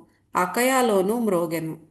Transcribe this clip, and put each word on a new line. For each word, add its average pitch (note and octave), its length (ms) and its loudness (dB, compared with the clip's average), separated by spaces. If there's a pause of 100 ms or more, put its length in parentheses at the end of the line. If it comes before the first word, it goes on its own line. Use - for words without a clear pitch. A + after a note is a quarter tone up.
(340)
అకయలోను A3 840 2
మ్రోగెను. E3 560 -2 (160)